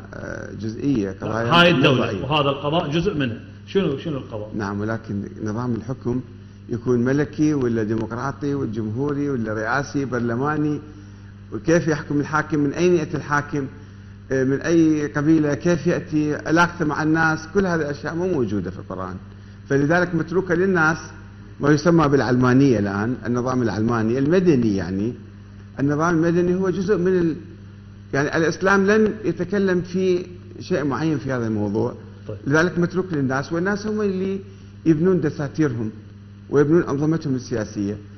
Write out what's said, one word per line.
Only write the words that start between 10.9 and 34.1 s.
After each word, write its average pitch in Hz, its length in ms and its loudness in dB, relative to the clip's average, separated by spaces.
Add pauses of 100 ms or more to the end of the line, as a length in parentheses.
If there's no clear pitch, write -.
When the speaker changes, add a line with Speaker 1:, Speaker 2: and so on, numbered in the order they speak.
Speaker 1:
وكيف 160 340 2
يحكم 147 320 0
الحاكم، 151 400 0
من 143 140 2
أين 175 220 4
يأتي 156 220 -2
الحاكم، 143 500 -2 (640)
آه، 135 120 2
من 135 180 2
أي 156 460 4
قبيلة، 151 460 2
كيف 170 340 2
يأتي 151 480 0
علاقته 170 500 2
مع 151 180 0
الناس، 156 500 2
كل 196 120 2
هذه 170 160 0
الأشياء 147 340 -6
مو 175 120 -2
موجودة 104 440 -2
في 95 80 -12
القرآن. 92 360 -8 (540)
فلذلك 170 460 2
متروكة 165 400 0
للناس 170 420 2 (640)
ما 143 100 4
يسمى 156 380 6
بالعلمانية 127 720 6
الآن، 101 360 0 (100)
النظام 123 360 0
العلماني 113 580 2
المدني 139 560 4
يعني. 95 380 -2 (680)
النظام 147 360 2
المدني 175 400 4
هو 190 140 2
جزء 185 280 0
من 180 220 2
ال-، 165 160 2 (800)
يعني 139 240 0
الإسلام 185 500 2
لم 214 260 4 (120)
يتكلم 180 560 0
في 180 440 0 (340)
شيء 156 240 -2
معين 147 340 0
في 131 140 -4
هذا 120 160 0
الموضوع. 110 460 0 (340)
Speaker 2:
طيب. 107 100 -10 (100)
Speaker 1:
لذلك 170 320 2
متروك 175 340 0
للناس، 139 400 -2
والناس 202 340 -2
هم 214 140 -2
اللي 190 380 -2 (460)